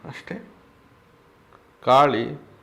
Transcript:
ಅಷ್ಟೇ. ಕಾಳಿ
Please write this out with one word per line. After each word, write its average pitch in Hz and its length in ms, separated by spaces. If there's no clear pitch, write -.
ಅಷ್ಟೇ. - 420
ಕಾಳಿ 131 560